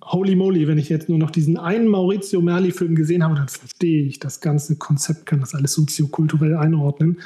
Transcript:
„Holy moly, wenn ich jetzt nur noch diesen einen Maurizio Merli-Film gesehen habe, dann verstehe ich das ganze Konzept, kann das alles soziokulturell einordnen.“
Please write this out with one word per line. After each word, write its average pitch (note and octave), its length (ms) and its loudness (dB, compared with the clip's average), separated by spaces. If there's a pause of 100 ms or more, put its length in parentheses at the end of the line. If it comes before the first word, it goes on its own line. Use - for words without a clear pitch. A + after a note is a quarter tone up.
„Holy F#3+ 320 0
moly, F#3 320 2
wenn D3+ 120 2
ich C#3+ 100 -2
jetzt D#3 200 -2
nur E3 100 2
noch D#3 120 0
diesen D#3+ 260 2
einen G#3+ 300 0
Maurizio F#3+ 560 0
Merli-Film F3 540 0
gesehen E3 260 2
habe, D#3+ 140 2
dann C#3 120 -2
verstehe D#3 560 -2
ich C3+ 140 -6
das - 220 -10
ganze D3 360 0
Konzept, - 500 -4
kann D3 140 0
das C3 140 -6
alles C#3 200 -2
soziokulturell D3+ 840 0
einordnen.“ D#3 680 0